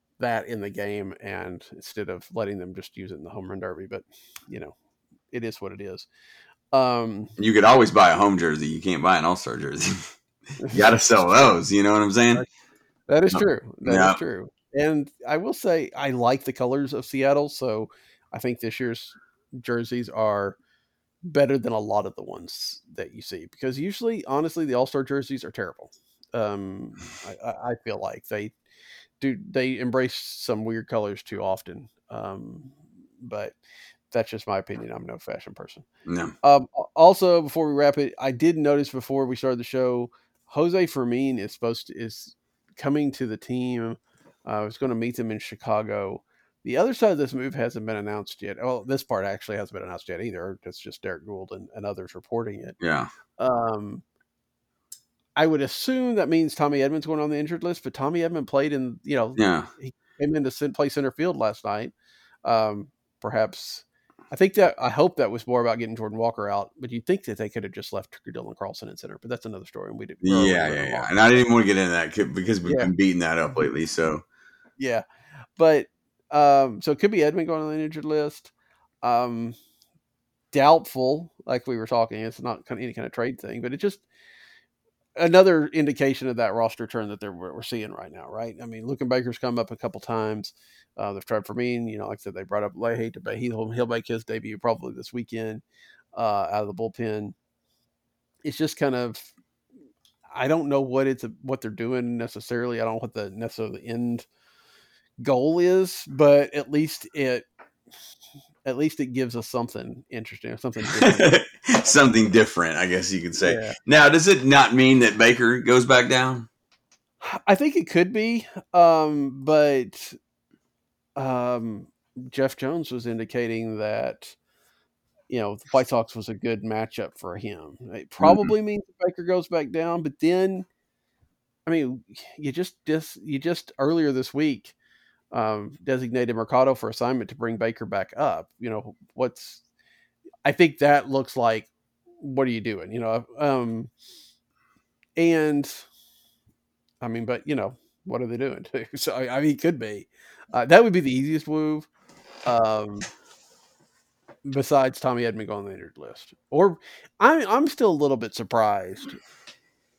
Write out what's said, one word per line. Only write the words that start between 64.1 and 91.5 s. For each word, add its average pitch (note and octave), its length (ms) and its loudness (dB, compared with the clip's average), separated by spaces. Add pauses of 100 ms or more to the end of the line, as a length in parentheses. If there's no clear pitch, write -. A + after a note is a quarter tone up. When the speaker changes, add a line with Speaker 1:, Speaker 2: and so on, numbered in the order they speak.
Speaker 1:
I C#3 40 -10
think G3 180 4
that, F#3+ 240 4
I B2+ 120 -2
hope D3 260 2
that A#2 140 2
was A2+ 160 -8
more B2 140 2
about A#2 180 0
getting A2+ 180 -8
Jordan A2 220 -8
Walker A2+ 300 -2
out, G2+ 300 -4
but B2+ 140 -12
you'd A#2 140 -8
think G3 180 0
that G#2 140 -8
they G#2+ 100 -6
could G#2 160 -8
have F#2 80 -12
just - 200 -14
left - 360 -10
Dylan - 280 -14
Carlson G2+ 320 -12
in - 80 -18
center, - 240 -18
but A#2 80 -16
that's A#2 180 -10
another F#2+ 200 -14
story. G2+ 240 -14
And A2 80 -14
we G#2+ 80 -12
did, - 160 -18
we're F#2+ 120 2
already G2 160 4
Speaker 2:
Yeah, E2+ 120 2
Speaker 1:
running D2+ 160 -2
Speaker 2:
yeah, C#2+ 120 -4
yeah. A#1 100 -4
Speaker 1:
long. - 100 -6
Speaker 2:
And G2+ 100 4
I A2+ 100 10
didn't B2 220 6
want A#2 100 8
to G2 40 0
get G2 140 4
into F2+ 120 2
that D#2+ 220 -2
c-, G2+ 100 2
because F#2+ 360 -2
we've F2+ 180 -2
Speaker 1:
Yeah. A2+ 80 0
Speaker 2:
been F2+ 100 0
beating F#2 240 2
that E2 180 0
up D2+ 180 -2
lately, D2+ 300 -2
so. D#2 360 -2 (560)
Speaker 1:
Yeah. B2 240 -2 (560)
But, D#3+ 280 6 (440)
um, C#3 520 6
so D3+ 100 0
it C#3+ 60 -4
could G3+ 120 4
be G#3 80 0
Edman D#3 280 2
going D#3+ 160 -2
on D3+ 140 -6
the D#3 60 -4
injured D#3 220 -8
list. D3+ 480 -4 (500)
Um, A#2 520 -2 (1000)
doubtful, D3 800 4 (140)
like B2+ 200 -4
we B2 100 -4
were A2+ 100 -6
talking, A2+ 340 0
it's A2 220 -10
not A#2 240 -8
kind A2 140 -10
of - 40 -10
any A#2 100 -10
kind - 120 -10
of - 60 -14
trade B2 280 -6
thing, A2+ 220 -12
but B2 100 -8
it C#3+ 60 -8
just, G3+ 200 -4 (1200)
another E3+ 500 8
indication C#3 640 0
of A#2+ 80 -4
that A2 180 0
roster A2+ 320 -2
turn G#2+ 220 -8
that G2+ 120 -12
they're, G2+ 120 -10
we're, F2 200 -14
we're A2+ 100 -14
seeing G#2+ 300 -8
right E2+ 200 -16
now, D#2+ 180 -20
right? A2 320 -10
I A#2+ 40 -14
mean, A2+ 200 -14
Luke C3+ 140 -6
and B2+ 100 -4
Baker's B2 280 -2
come A#2+ 200 -4
up A#2 120 -2
a A2+ 60 -12
couple G#2+ 240 -8
times. G#2+ 540 -6 (420)
Uh, G2+ 160 -6
they've G2 140 -12
tried G#2+ 200 -4
Fermin, A#2+ 420 -4